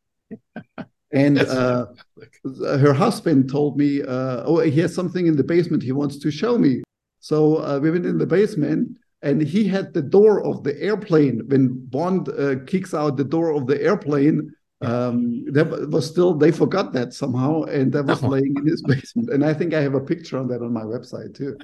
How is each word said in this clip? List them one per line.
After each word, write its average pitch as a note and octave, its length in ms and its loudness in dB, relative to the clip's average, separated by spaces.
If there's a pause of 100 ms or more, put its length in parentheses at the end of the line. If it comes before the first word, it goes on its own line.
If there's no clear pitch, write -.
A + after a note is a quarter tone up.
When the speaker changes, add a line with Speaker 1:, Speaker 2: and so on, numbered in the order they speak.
(320)
Speaker 1:
<laughs> - 560 -18 (260)
Speaker 2:
And, C#3 240 4
Speaker 1:
That's C3+ 140 2
Speaker 2:
uh, B2 340 0 (340)
Speaker 1:
fantastic. C#3 640 -6
Speaker 2:
her C#3+ 120 6
husband C#3 560 2
told C#3+ 280 -2
me, C#3+ 240 0
uh, B2+ 440 -4
"Oh, D#3+ 140 2
he D#3 220 2
has E3+ 120 -2
something F3+ 320 -2
in D#3+ 120 2
the C3 60 2 (120)
basement E3+ 260 2
he B2+ 120 -4
wants C#3+ 260 -4
to - 120 -4
show A#3 260 -2
me." C#3+ 260 2 (380)
So, - 160 -2 (260)
uh, C#3+ 180 -2
we D#3 100 2
went F3 140 -2
in E3+ 120 -2
the D#3 100 0
basement, - 680 0 (240)
and D3 200 0
he F3+ 280 0
had F#3+ 240 -4
the E3+ 80 -2
door G3 440 6
of - 200 -6
the C#3+ 180 -2
airplane. D#3 640 2
When C3 220 4 (180)
Bond, E3 400 -2
uh, C#3 280 -2 (100)
kicks - 280 -4
out D3+ 220 0
the C#3 80 -2
door E3 300 0
of C#3+ 140 -2
the C3+ 140 0
airplane, D3+ 680 2 (300)
um, A#2+ 720 -2
that D#3+ 180 4
wa-, - 160 -6
was D#3 180 0
still, - 280 2
they D3+ 180 4
forgot E3+ 400 0
that B2 220 -4
somehow, C3 500 -2
and C3+ 300 0
that D3 120 -2
was - 160 0
Speaker 1:
Oh. C3 60 -2
Speaker 2:
laying C3+ 300 0
in C#3+ 100 -2
his D#3+ 160 0
<laughs> C#3+ 100 2
basement. A#2+ 360 -4
And C#3+ 160 0
I D#3 80 2
think D#3+ 200 -2
I D#3 80 0
have C#3 140 0
a C3+ 60 0
picture C3+ 360 -6
on C3 120 -4
that A#2+ 120 -6
on A#2+ 120 -6
my A2+ 100 -4
website A2 500 -10
too. C3+ 300 -10